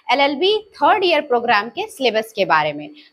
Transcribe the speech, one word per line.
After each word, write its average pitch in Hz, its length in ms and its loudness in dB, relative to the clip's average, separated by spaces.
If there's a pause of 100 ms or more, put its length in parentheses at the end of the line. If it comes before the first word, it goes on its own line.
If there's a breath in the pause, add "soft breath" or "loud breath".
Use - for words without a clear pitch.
(120 soft breath)
एलएलबी 294 640 0
third 370 300 2
year 311 160 2
program 240 480 0
के 392 180 -8
syllabus 220 480 -2
के 196 100 0
बारे 156 280 2
में। 147 160 -12 (240 loud breath)